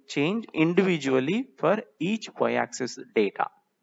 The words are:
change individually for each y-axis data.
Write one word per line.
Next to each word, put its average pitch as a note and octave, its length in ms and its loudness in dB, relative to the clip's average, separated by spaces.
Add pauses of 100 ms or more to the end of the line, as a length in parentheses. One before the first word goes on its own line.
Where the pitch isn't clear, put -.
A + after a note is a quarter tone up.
change F3 440 -2
individually E3 960 2 (100)
for F#3+ 240 0 (160)
each G#3 280 -4 (120)
y-axis A#2+ 580 -2 (180)
data. - 340 0 (340)